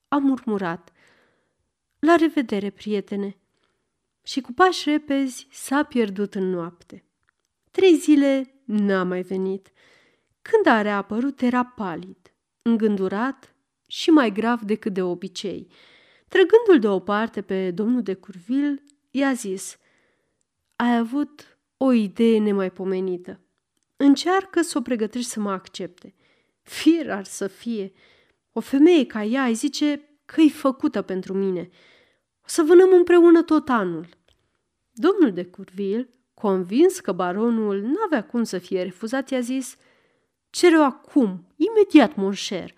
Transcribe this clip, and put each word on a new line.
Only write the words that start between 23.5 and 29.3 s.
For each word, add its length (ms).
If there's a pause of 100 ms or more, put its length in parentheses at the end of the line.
Încearcă 680
să 160
o 20
pregătești 500
să 100
mă 100
accepte. 640 (480)
Fir 480
ar 140
să 220
fie! 460 (600)
O 80
femeie 460
ca 180
ea 200